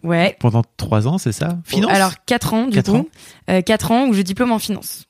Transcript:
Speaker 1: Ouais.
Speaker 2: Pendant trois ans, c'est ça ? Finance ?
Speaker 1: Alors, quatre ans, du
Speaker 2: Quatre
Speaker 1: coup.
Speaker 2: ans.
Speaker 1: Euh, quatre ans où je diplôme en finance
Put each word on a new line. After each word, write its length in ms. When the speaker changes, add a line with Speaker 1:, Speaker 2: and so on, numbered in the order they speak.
Speaker 1:
Ouais. 380
Speaker 2:
Pendant 240
trois 300
ans, 120
c'est 120
ça ? 340
Finance ? 280
Speaker 1:
Alors, 220
quatre 260
ans, 140
du 80
Speaker 2:
Quatre 160
Speaker 1:
coup. 80
Speaker 2:
ans. 80
Speaker 1:
Euh, 140
quatre 300
ans 160
où 40
je 100
diplôme 280
en 80
finance 520